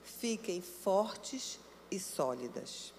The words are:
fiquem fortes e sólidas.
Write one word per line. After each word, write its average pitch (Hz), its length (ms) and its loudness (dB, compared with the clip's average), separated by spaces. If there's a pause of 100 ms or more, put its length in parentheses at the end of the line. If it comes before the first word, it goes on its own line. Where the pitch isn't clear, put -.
fiquem 214 580 -2
fortes - 960 2 (300)
e 196 100 0
sólidas. - 1000 -2